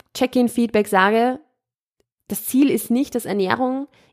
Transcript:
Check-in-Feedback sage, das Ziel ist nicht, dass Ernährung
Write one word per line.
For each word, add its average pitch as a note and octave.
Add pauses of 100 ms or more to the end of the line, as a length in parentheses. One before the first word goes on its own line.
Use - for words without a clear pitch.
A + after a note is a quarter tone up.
(140)
Check-in-Feedback A#3
sage, A3+ (880)
das -
Ziel C4
ist A#3
nicht, B3+
dass A#3+
Ernährung B3 (240)